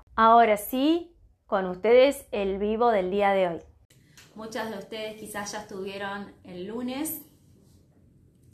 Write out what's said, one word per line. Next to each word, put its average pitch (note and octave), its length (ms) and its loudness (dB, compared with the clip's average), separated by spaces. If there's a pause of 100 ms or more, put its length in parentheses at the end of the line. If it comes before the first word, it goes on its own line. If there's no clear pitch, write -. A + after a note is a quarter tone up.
(140)
Ahora A3+ 440 6
sí, D4+ 560 -2 (320)
con F#3+ 200 -2
ustedes A#3+ 680 4
el G3 260 -4
vivo A3 320 0
del F#3 200 0
día G3 200 0
de F#3+ 180 2
hoy. E3 100 -6 (760)
Muchas A3 360 -10
de G3+ 60 -10
ustedes G#3+ 400 -12
quizás G#3 360 -10
ya G#3+ 80 -10
estuvieron G3 720 -10 (120)
el F3+ 220 -12
lunes, B3+ 560 -8 (1300)